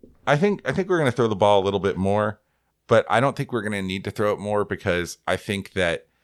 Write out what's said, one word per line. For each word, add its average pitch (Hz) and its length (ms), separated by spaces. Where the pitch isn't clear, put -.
I 143 100
think, 196 260
I 131 80
think 185 160
we're 180 120
gonna 135 120
throw 117 160
the 107 80
ball 101 240
a 92 60
little 98 140
bit 90 180
more, 104 420
but 113 240
I 107 100
don't 131 160
think 135 160
we're 113 120
gonna 104 180
need 95 220
to 104 80
throw 104 200
it 98 80
more 104 240
because 90 540
I 90 80
think 98 380
that 87 320